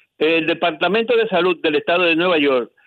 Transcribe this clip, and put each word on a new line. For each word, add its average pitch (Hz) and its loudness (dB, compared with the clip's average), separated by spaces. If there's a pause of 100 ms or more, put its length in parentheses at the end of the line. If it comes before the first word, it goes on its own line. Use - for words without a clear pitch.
(160)
el 165 0
Departamento 202 -2
de 226 0
Salud 180 0
del 156 0
Estado 175 0
de 165 2
Nueva 175 0
York, 135 0 (180)